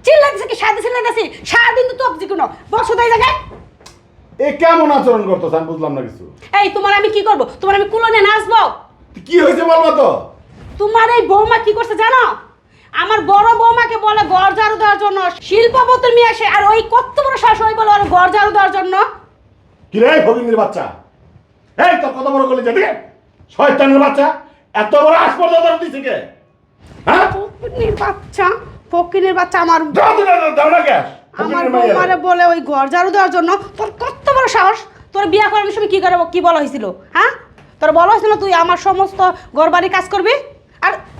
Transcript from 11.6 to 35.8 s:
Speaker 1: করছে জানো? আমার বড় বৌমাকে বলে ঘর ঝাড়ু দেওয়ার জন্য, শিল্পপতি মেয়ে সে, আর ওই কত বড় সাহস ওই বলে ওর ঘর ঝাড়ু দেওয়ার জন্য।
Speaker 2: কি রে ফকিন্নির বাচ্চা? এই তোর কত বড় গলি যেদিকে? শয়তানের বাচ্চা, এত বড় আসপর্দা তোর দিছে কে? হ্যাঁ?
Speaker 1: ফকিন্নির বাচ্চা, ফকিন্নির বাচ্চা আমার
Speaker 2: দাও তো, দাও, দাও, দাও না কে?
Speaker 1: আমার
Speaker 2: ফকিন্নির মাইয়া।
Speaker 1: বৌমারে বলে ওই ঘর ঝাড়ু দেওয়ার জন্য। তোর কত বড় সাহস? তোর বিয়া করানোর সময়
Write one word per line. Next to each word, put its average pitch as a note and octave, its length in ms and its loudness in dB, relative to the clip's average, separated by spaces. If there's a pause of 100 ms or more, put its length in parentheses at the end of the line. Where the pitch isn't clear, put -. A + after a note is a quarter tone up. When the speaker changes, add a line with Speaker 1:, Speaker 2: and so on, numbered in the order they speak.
Speaker 1:
করছে A4 220 -4
জানো? A#4 400 0 (560)
আমার F#4+ 300 -2
বড় G4+ 360 4
বৌমাকে A#4 400 2
বলে G#4+ 320 0
ঘর F#4+ 260 2
ঝাড়ু G#4+ 200 0
দেওয়ার G#4 220 2
জন্য, G4 340 -2 (100)
শিল্পপতি A#4+ 760 2
মেয়ে A#4 180 4
সে, A4 120 -4
আর G4+ 260 0
ওই A4 100 2
কত A#4+ 380 -2
বড় C5+ 180 -2
সাহস A4 240 0
ওই A4 120 0
বলে A4 160 -2
ওর G4+ 140 2
ঘর F#4 300 2
ঝাড়ু G#4 180 2
দেওয়ার G4 200 2
জন্য। F#4+ 340 -2 (840)
Speaker 2:
কি G3+ 80 -2
রে C#4 280 4
ফকিন্নির A#3 300 0
বাচ্চা? F#3 240 -2 (960)
এই - 240 2
তোর C4 100 -4
কত C4 160 -6
বড় C4+ 200 0
গলি B3+ 160 -2
যেদিকে? C4+ 300 0 (640)
শয়তানের C#4 420 4
বাচ্চা, C#4 340 2 (400)
এত G#3+ 220 -2
বড় D4+ 220 4
আসপর্দা E4+ 420 0
তোর E4 200 0
দিছে C#4 220 -10
কে? B3 140 -6 (880)
হ্যাঁ? F#4 260 0
Speaker 1:
ফকিন্নির A4 640 -8
বাচ্চা, G4+ 540 -4 (420)
ফকিন্নির F4 420 -2
বাচ্চা F4+ 260 -2
আমার E4 340 0
Speaker 2:
দাও D4+ 240 2
তো, G4+ 80 2
দাও, F4 160 2
দাও, D#4 100 -2
দাও D4+ 180 2
না E4+ 100 4
কে? D4 140 0
Speaker 1:
আমার - 540 -6
Speaker 2:
ফকিন্নির E4+ 220 -2
মাইয়া। F4+ 240 2
Speaker 1:
বৌমারে F#4 220 0
বলে F4 300 0
ওই E4+ 160 2
ঘর C#4 260 -2
ঝাড়ু F4 240 0
দেওয়ার F#4+ 180 2
জন্য। F4 280 0 (200)
তোর G#4+ 220 -6
কত C#5+ 300 -6
বড় C5 180 2
সাহস? G#4+ 300 0 (360)
তোর G4+ 120 -2
বিয়া G#4 240 2
করানোর G#4 220 -2
সময় G#4+ 160 -4